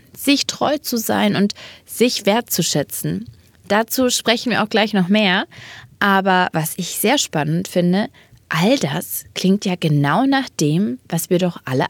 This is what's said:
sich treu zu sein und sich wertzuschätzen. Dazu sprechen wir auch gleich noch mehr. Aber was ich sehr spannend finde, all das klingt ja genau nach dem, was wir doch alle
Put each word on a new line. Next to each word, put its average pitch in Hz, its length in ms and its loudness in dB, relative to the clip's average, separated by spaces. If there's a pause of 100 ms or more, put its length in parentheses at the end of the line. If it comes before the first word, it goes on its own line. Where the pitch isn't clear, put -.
(160)
sich - 300 0
treu - 300 -2
zu 247 220 -4
sein 208 380 0
und 202 180 0 (320)
sich - 400 0
wertzuschätzen. 185 1000 -2 (380)
Dazu 226 440 0
sprechen 233 400 0
wir 208 120 2
auch 214 60 -2
gleich 214 240 0
noch 185 160 2
mehr. 208 380 2 (540)
Aber 190 520 2
was 160 240 -2
ich - 220 -6
sehr 233 180 2
spannend 160 500 -2
finde, 180 420 0 (460)
all 185 220 4
das - 480 -4 (100)
klingt 190 300 0
ja 180 160 -2
genau 151 460 2
nach 277 240 0
dem, 185 480 0 (100)
was - 220 -4
wir 180 80 4
doch 175 260 -2
alle 131 260 -2